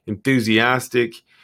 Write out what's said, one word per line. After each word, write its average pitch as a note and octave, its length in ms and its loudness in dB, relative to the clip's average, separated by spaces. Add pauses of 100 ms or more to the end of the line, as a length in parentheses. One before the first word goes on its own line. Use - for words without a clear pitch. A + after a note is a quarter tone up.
enthusiastic. A#2+ 1080 0 (280)